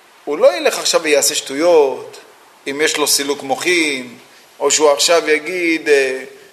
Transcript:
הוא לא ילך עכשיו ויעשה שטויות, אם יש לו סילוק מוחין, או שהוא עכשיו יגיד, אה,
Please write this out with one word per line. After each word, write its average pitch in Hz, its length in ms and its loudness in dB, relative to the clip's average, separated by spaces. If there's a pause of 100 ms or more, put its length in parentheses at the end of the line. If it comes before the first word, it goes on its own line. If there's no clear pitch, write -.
(260)
הוא 151 120 -6
לא 285 200 4
ילך 269 220 -2
עכשיו 165 220 0
ויעשה 147 340 2
שטויות, 139 840 0 (520)
אם 139 120 -6
יש 151 160 -2
לו 143 100 0
סילוק 143 360 -2
מוחין, 135 760 -2 (420)
או 143 120 0
שהוא 147 200 4
עכשיו 156 380 2
יגיד, 160 600 -2
אה, 131 340 0 (300)